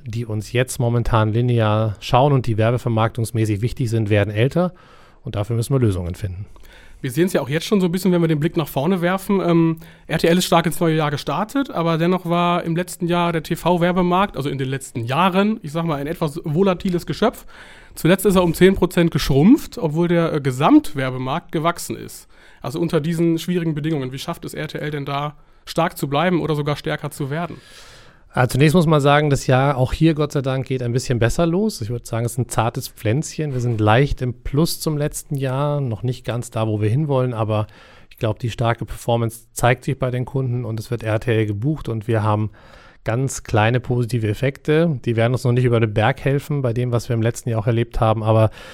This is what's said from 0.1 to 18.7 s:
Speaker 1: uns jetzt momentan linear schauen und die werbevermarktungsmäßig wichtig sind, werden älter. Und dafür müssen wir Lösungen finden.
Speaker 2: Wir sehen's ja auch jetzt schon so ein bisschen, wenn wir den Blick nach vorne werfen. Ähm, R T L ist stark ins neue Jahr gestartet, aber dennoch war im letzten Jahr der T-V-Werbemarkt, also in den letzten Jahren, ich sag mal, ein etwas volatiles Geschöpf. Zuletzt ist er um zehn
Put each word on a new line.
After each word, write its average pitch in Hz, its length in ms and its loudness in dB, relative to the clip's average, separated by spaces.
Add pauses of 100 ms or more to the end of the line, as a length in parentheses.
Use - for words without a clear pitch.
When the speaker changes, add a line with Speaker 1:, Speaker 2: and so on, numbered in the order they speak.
Speaker 1:
uns 107 260 -6
jetzt - 260 0
momentan 117 540 2
linear 110 680 2
schauen 139 320 4
und 131 140 2
die 107 120 -2
werbevermarktungsmäßig 110 1040 0
wichtig 120 260 -2
sind, 110 220 0
werden 104 240 2
älter. 165 400 0 (480)
Und 113 140 -8
dafür 107 200 -2
müssen 120 180 -2
wir 131 60 4
Lösungen 90 360 0
finden. 90 300 -8 (540)
Speaker 2:
Wir 135 100 -6
sehen's 175 220 0
ja 160 80 2
auch 127 80 -6
jetzt 156 180 -2
schon 208 140 2
so 185 60 2
ein 165 60 0
bisschen, 185 200 2
wenn 175 80 4
wir 165 80 2
den 156 120 2
Blick - 160 -2
nach 156 120 -2
vorne 170 320 0
werfen. 190 400 0
Ähm, 165 380 2 (280)
R 160 120 -2
T - 80 2
L 175 120 4
ist 185 60 0
stark 165 220 2
ins 165 140 -2
neue 160 160 2
Jahr 151 140 0
gestartet, 196 600 -4
aber 165 280 0
dennoch 180 280 0
war 175 380 0
im 165 120 -2
letzten 175 300 -6
Jahr 175 260 0
der 160 100 -2
T-V-Werbemarkt, 180 920 0
also 143 120 -4
in 139 100 -6
den 131 100 -4
letzten 127 360 -6
Jahren, 190 580 2
ich 143 100 -12
sag 165 120 -4
mal, 160 120 -2
ein 139 100 -6
etwas 160 380 -4
volatiles 175 640 0
Geschöpf. - 400 -2 (480)
Zuletzt 185 320 2
ist 185 100 4
er 180 80 4
um 165 100 2
zehn 190 200 6